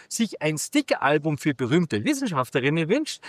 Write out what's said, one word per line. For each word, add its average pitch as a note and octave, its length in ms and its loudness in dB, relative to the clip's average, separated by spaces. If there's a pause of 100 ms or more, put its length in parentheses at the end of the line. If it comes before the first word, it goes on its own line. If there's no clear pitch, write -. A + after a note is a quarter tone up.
sich - 340 -4
ein D#3 160 0
Stickeralbum D3 800 0
für D3 160 0
berühmte B2+ 500 0
Wissenschaftlerinnen D#3+ 840 0
wünscht, C#4+ 400 -2